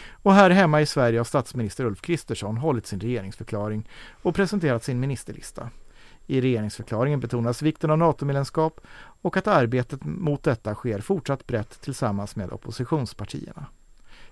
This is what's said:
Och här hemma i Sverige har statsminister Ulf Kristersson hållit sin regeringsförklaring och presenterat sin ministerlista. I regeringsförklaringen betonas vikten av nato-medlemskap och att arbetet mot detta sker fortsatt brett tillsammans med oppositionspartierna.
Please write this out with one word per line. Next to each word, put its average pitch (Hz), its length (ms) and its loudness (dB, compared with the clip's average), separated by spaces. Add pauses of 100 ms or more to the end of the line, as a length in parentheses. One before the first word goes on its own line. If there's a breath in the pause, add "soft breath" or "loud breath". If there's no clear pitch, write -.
(100)
Och - 240 6
här 190 160 10
hemma 175 300 6
i 151 60 4
Sverige 120 320 2
har 117 60 2
statsminister 123 600 -2
Ulf 104 160 -4
Kristersson 110 560 -4
hållit 127 300 -2
sin 98 140 -8
regeringsförklaring 107 880 -6 (340 loud breath)
och 180 120 0
presenterat 170 500 2
sin 123 160 -2
ministerlista. - 680 -8 (560 soft breath)
I 131 140 0
regeringsförklaringen 120 800 0
betonas 120 420 -2
vikten 156 280 0
av 156 80 4
nato-medlemskap 156 800 0 (420 loud breath)
och 180 140 -2
att 190 100 0
arbetet 127 580 2
mot 151 380 -2
detta 113 320 0
sker 104 260 -4
fortsatt 143 460 -2
brett 110 340 -4
tillsammans 101 560 -4
med 101 160 -6
oppositionspartierna. - 1120 -6 (640 soft breath)